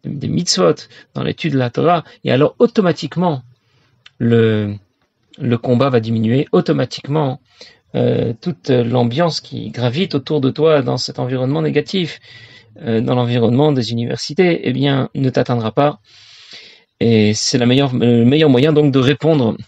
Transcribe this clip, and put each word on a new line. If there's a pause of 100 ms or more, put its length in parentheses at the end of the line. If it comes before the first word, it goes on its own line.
de,
des
mitzvot, (400)
dans
l'étude
de
la
Torah, (220)
et
alors
automatiquement, (760)
le, (640)
le
combat
va
diminuer,
automatiquement, (540)
euh,
toute
l'ambiance
qui
gravite
autour
de
toi
dans
cet
environnement
négatif, (600)
euh,
dans
l'environnement
des
universités,
eh
bien,
ne
t'atteindra
pas. (1000)
Et
c'est
la
meilleure,
le
meilleur
moyen
donc
de
répondre (120)